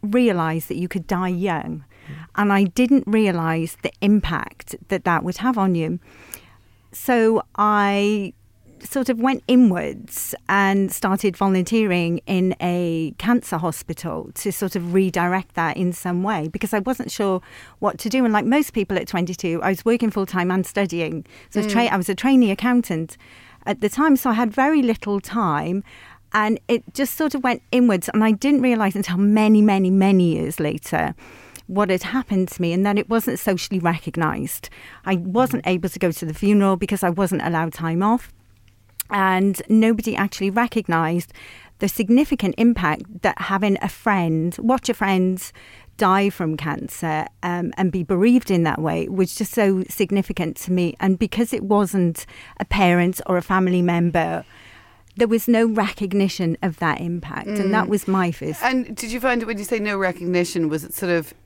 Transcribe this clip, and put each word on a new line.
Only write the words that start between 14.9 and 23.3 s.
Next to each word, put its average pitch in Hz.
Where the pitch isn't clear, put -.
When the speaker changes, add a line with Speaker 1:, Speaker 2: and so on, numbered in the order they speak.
Speaker 1:
redirect 185
that 165
in 180
some 175
way, 190
because -
I 214
wasn't 247
sure 190
what -
to 220
do. 254
And 220
like 208
most 285
people 196
at -
twenty-two, 175
I 180
was 190
working 226
full-time 185
and 185
studying. 165
So 208
I -
was 214
tra-, 233
Speaker 2:
Mm. -
Speaker 1:
I 202
was 180
a 190
trainee 254
accountant 196